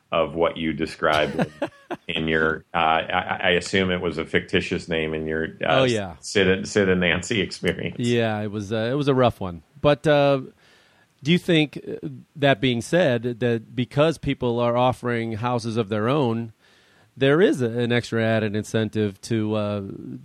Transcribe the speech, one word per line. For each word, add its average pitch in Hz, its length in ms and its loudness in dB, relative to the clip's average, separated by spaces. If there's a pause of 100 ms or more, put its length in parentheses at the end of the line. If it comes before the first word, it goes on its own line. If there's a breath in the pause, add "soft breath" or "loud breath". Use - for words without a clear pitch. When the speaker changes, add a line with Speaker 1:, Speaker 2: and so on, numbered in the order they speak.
(100)
Speaker 1:
of 80 240 0
what 82 220 0
you 80 160 -2
described 76 760 0 (320)
Speaker 2:
<laughs> - 300 -16
Speaker 1:
in 80 180 -4
your, 80 380 0 (100)
uh, - 20 -2
I, 82 640 0
I 95 100 0
assume 92 420 0
it 90 80 -2
was 82 180 -4
a 80 60 -2
fictitious 92 640 -2
name 80 260 -2
in 78 140 -6
your, 80 160 -4 (200)
uh, 101 160 2
Speaker 2:
Oh, 131 40 4
yeah. 101 360 -2
Speaker 1:
Sid 95 280 2
and, 98 200 0
Sid 98 200 2
and 90 140 2
Nancy 90 380 0
experience. 87 600 -4
Speaker 2:
Yeah, 117 400 0
it 107 100 -6
was, 104 220 -8
uh, 113 180 -2
it 135 40 -2
was 147 120 -2
a 139 80 2
rough 123 260 4
one. 90 220 -8 (180)
But, 147 280 2
uh, 143 320 4 (800 soft breath)
do 135 80 2
you 175 80 6
think, 156 480 0
uh, 156 220 -8 (260)
that 139 260 2
being 123 200 2
said, 123 580 0
that 117 380 -2
because 143 420 2
people 123 400 -2
are 120 180 2
offering 120 580 0
houses 113 420 -2
of 107 120 0
their 107 200 0
own, 117 440 0 (680 soft breath)
there 139 200 6
is 214 220 4
a, 113 80 0
an 117 220 0
extra 117 320 0
added 110 320 2
incentive 107 640 -2
to, 107 320 -2
uh, 104 280 -2 (420)